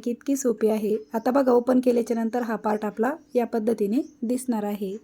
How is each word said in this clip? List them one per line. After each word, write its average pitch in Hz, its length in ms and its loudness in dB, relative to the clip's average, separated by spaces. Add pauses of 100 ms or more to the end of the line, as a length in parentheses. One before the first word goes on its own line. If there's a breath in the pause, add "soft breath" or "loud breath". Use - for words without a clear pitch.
की 240 60 -2
इतकी 269 260 -2
सोपी 226 320 0
आहे. 214 280 0 (160)
आता 226 180 0
बघा, 254 220 4
ओपन 247 280 4
केल्याच्या 240 360 2
नंतर 226 260 -2
हा 220 140 -4
पार्ट 214 280 -2
आपला 220 280 -2 (220)
या 240 120 2
पद्धतीने 220 500 -2 (260)
दिसणार 240 400 -2
आहे. 208 420 -6